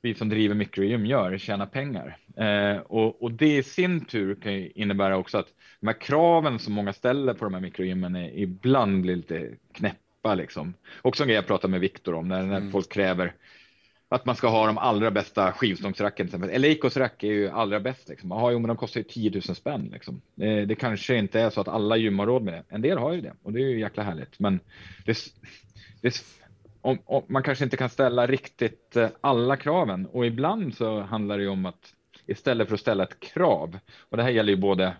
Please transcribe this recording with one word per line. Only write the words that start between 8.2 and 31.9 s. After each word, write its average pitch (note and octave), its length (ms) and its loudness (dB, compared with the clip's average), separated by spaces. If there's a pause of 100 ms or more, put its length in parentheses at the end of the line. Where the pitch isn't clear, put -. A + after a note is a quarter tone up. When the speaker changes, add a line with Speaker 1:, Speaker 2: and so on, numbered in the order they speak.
Speaker 1:
ibland G2+ 600 2
blir F2+ 140 0
lite E2 340 -6 (240)
knäppa, - 600 -4
liksom. F2 380 -8 (280)
Också C3 220 2
en C#3 40 2
grej A2+ 80 6
jag G2 120 0
pratar F#2+ 220 2
med F#2 100 0
Viktor F#2 360 -2
om, E2 120 -4
när, F#2 160 -2
när G2 140 -2
Speaker 2:
Mm. G2 140 -6
Speaker 1:
folk G2 200 -2
kräver F#2 420 0 (800)
att B2+ 120 -2
man B2 100 0
ska A#2+ 120 0
ha A2 200 4
de G#2+ 100 2
allra A2+ 340 2
bästa G2 400 2
skivstångsracken, G2 760 -2
till F#2 80 -8
exempel. F2+ 200 -4
Eleikos C3+ 420 4
rack C3 260 -2
är G#2 40 0
ju G#2 220 2
allra G#2 300 -2
bäst, A#2+ 300 -8
liksom. F2 220 -12
Jaha, A#2 200 2
jo, A#2+ 80 2
men A2+ 80 -2
de A2+ 100 -2
kostar - 220 -6
ju G#2 40 -6
tiotusen G2+ 520 -4
spänn, B2+ 380 -6
liksom. - 280 -14 (140)
Det, G#2 300 0
det G#2+ 100 0
kanske A#2+ 400 -2
inte A2 260 0
är C#3+ 80 4
så G#2+ 120 -2
att F#2 60 -2
alla G#2+ 300 2
gym G#2 220 2
har G2+ 80 0
råd B2 160 2
med F2+ 100 -4
det. E2 160 -12
En G#2 120 -6
del D#3+ 160 0
har C3+ 160 -2
ju F3+ 80 -6
det, D#3+ 120 -12 (100)
och G#2+ 100 -8
det A#2 80 -2
är C#3 80 0
ju A#2+ 100 -2
jäkla G#2+ 240 -4
härligt. E2 360 -8
Men G2 200 2 (460)
det A2+ 60 0
s-, - 220 -4 (680)
det A#2+ 60 0
s-, - 300 -6 (440)
om, C3 240 2
om, - 220 0
man C3 160 0
kanske C#3+ 200 0
inte B2+ 140 -2
kan C3 120 -2
ställa B2 380 2
riktigt, - 680 -4
eh, A2+ 140 4 (120)
alla C3 360 2
kraven. C3+ 480 0
Och A#2+ 200 -2
ibland C#3 500 -2
så A2 260 -2
handlar G#2 360 -4
det G2+ 60 0
ju G2 60 0
om F#2+ 160 -2
att - 280 -12 (340)